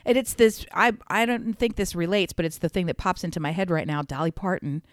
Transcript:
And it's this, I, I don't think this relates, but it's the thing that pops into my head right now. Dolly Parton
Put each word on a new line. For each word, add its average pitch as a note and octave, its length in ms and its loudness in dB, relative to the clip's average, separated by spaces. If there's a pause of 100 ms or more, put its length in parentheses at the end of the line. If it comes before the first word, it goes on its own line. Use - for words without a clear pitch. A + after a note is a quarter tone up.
And B3 140 4
it's B3+ 160 -2
this, A3 380 4
I, A3+ 200 4 (160)
I A3 160 2
don't A#3 300 -2
think A#3 220 0
this - 180 -2
relates, F3 400 0
but E3+ 100 0
it's D#3+ 140 -4
the E3+ 100 0
thing F3+ 180 -2
that D#3+ 120 -2
pops - 260 -2
into E3+ 160 -4
my D3 120 -2
head F#3 180 0
right D#3+ 160 0
now. D3 160 -2
Dolly D3 300 -2
Parton D#3+ 500 -4 (100)